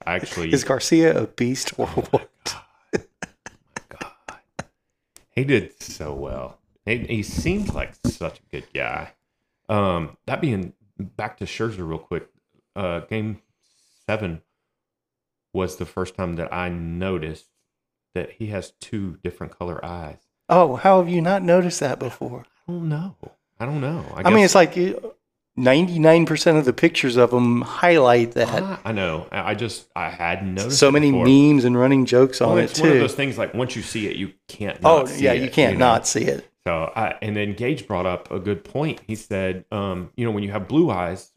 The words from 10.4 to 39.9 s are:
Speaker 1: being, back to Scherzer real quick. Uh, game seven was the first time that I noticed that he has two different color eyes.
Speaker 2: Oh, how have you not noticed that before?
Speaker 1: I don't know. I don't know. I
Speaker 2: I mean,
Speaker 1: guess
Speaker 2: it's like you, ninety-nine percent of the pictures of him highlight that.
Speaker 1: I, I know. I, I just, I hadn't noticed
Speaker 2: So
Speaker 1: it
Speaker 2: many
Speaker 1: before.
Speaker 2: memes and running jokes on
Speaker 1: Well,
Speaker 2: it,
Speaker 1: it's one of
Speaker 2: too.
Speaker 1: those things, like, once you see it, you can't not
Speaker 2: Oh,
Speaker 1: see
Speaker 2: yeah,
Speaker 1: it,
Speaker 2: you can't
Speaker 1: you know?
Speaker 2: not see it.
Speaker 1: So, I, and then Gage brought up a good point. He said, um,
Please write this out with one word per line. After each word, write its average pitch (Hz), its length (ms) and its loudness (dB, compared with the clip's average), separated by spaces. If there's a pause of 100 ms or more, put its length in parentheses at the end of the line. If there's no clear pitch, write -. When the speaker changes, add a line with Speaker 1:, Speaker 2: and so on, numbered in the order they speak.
Speaker 1:
being, 101 320 -4 (260)
back - 380 -10
to - 80 -10
Scherzer 98 440 -8
real 80 100 -6
quick. - 300 -10 (460)
Uh, 90 260 -6
game 107 400 -8 (680)
seven 98 360 -6 (1080)
was 92 240 -4
the 87 100 -10
first 92 300 -8
time 90 180 -6
that 82 180 -8
I 90 160 -6
noticed 85 800 -6 (680)
that - 180 -8
he 110 140 -10
has 101 340 -8
two 95 440 -10
different 87 340 -12
color 87 260 -8
eyes. 85 340 -12 (300)
Speaker 2:
Oh, 165 280 4
how 190 220 4
have 175 100 0
you 175 120 -2
not 185 220 0
noticed 175 380 2
that 139 180 -4
before? 123 460 -10 (240)
Speaker 1:
I 170 40 -8
don't 170 160 -6
know. 160 280 -6 (420)
I 113 80 -8
don't 147 140 -6
know. 143 240 -6 (100)
I - 60 -10
Speaker 2:
I - 100 -6
mean, 214 80 8
Speaker 1:
guess 208 80 8
Speaker 2:
it's 175 80 2
like 175 220 6
you, 185 380 -4 (420)
ninety-nine 160 680 6
percent 160 320 4
of 151 60 2
the 127 80 2
pictures 139 440 2
of 120 160 6
him 120 300 2
highlight 123 680 4
that. 117 160 0 (360)
Speaker 1:
I, 107 60 -6
I - 20 -2
know. 85 400 -4
I, 92 180 -4
I 107 40 0
just, 110 420 -8
I 85 140 -6
hadn't 90 440 -4
noticed 117 240 -2
Speaker 2:
So 143 100 8
Speaker 1:
it 135 40 4
Speaker 2:
many 147 200 4
Speaker 1:
before. 120 140 2
Speaker 2:
memes 139 380 8
and 123 140 4
running 131 260 4
jokes 127 360 4
on 113 100 2
Speaker 1:
Well, 110 80 4
Speaker 2:
it, 113 60 2
Speaker 1:
it's 117 160 -4
one 160 100 6
of 147 60 6
Speaker 2:
too. 123 40 6
Speaker 1:
those 131 140 0
things, 135 240 -4
like, 104 160 -4
once 120 220 -4
you 110 60 -8
see 104 260 -6
it, - 80 -8
you 95 160 -8 (160)
can't - 340 -10
not 156 200 6
Speaker 2:
Oh, 127 40 -2
Speaker 1:
see 139 180 -6
Speaker 2:
yeah, 131 100 6
Speaker 1:
it, 120 80 -2
Speaker 2:
you 131 80 -4
can't 139 240 2
Speaker 1:
you - 40 -2
know? 127 80 6
Speaker 2:
not 117 200 2
see - 180 -2
it. - 240 -2 (160)
Speaker 1:
So, 82 320 -4
I, 110 260 -4
and 107 140 -4
then 104 180 -4
Gage 127 320 -4
brought 92 200 -4
up - 240 -6
a 98 100 -6
good 95 240 -6
point. 147 420 -6
He 110 80 -8
said, 95 560 -6
um, 95 460 -6